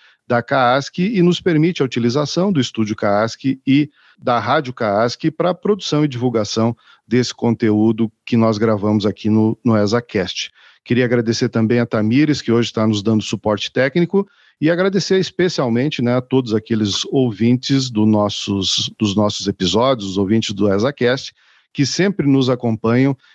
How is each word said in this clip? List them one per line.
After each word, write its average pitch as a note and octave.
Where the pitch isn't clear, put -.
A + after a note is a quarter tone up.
da A#2+
caasc, C3
e F#3+
nos F3
permite E3
a -
utilização C#3
do E3
estúdio A2
caasc A2
e C#3+
da B2
Rádio B2+
caasc A#2
para E3
a F3+
produção F3
e D3+
divulgação A#2
desse A#2+
conteúdo A2
que -
nós A2+
gravamos G#2+
aqui G#2
no, A2
no A2+
esa G#2+
cast. -
Queria B2+
agradecer A#2
também A2+
a A#2
Tamires, B2
que -
hoje A2+
está A2
nos G#2+
dando G#2+
suporte G#2
técnico, F3
e D3
agradecer F#3+
especialmente, D3
né, A#2+
a B2+
todos B2+
aqueles G#2+
ouvintes B2+
do G#2+
nossos, G#2
dos G2+
nossos G#2
episódios, G2+
os F#2+
ouvintes G#2+
do G2+
esa G#2+
cast, B2+
que C#3
sempre F3+
nos C3+
acompanham B2